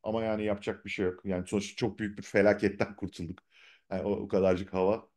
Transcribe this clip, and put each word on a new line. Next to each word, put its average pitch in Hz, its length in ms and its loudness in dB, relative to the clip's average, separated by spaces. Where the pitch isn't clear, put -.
Ama 113 200 -2
yani 107 220 -2
yapacak 104 400 -4
bir 98 40 -10
şey 98 160 -2
yok. 90 200 -4
Yani 90 220 -2
sonuçta 104 280 -2
çok 110 240 -4
büyük 104 180 -6
bir 104 60 -12
felaketten 101 720 4
<laughs> - 20 -20
kurtulduk. 90 420 -10
Yani 95 120 -4
o, 104 80 -2
o 101 160 -4
kadarcık 95 460 2
hava 95 440 2